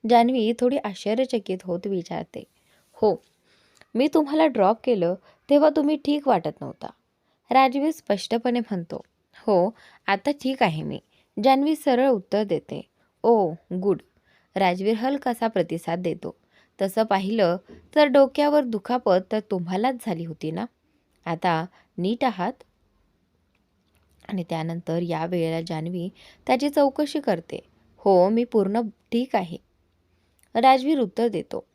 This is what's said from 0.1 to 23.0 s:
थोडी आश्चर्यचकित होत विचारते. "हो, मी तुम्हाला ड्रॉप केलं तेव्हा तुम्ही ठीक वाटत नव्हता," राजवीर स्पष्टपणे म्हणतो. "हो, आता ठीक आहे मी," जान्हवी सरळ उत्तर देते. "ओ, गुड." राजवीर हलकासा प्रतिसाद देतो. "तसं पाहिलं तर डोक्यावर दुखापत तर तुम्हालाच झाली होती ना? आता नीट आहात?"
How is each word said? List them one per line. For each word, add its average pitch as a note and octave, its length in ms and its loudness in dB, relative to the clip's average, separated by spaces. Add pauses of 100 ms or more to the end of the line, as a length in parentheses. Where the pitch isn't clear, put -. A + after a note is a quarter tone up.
थोडी B3 180 0
आश्चर्यचकित G#3 840 -4
होत F3+ 240 -6
विचारते. E3+ 560 -8 (500)
"हो, - 220 0 (800)
मी C4 180 2
तुम्हाला D#4 340 2
ड्रॉप A3+ 360 2
केलं F#3+ 320 0 (340)
तेव्हा D4 260 6
तुम्ही D4 300 2
ठीक D4 220 -2
वाटत E3+ 340 0
नव्हता," - 260 -14 (600)
राजवीर C4+ 420 4
स्पष्टपणे A#3 680 -4
म्हणतो. F#3 420 -8 (380)
"हो, G3+ 360 0 (320)
आता G3 240 0
ठीक C4+ 320 -2
आहे D#3 200 -2
मी," D3 160 -10 (440)
जान्हवी C#4 320 4
सरळ C4+ 320 2
उत्तर G#3+ 360 0
देते. D3+ 460 -6 (340)
"ओ, G#3 300 2 (200)
गुड." F#3 280 -2 (540)
राजवीर F#3+ 400 0
हलकासा B3 520 -4
प्रतिसाद E3+ 520 -4
देतो. E3+ 360 -8 (460)
"तसं G3 220 -2
पाहिलं G3 540 0 (380)
तर D4+ 100 6
डोक्यावर C#4+ 580 4
दुखापत A3 680 0
तर G#3+ 80 0
तुम्हालाच G3 560 -4 (100)
झाली E3+ 200 -6
होती D#3 260 -8
ना? F#3+ 140 -6 (600)
आता E3+ 400 -2 (320)
नीट G#3 260 -4
आहात?" G3+ 300 -2 (1700)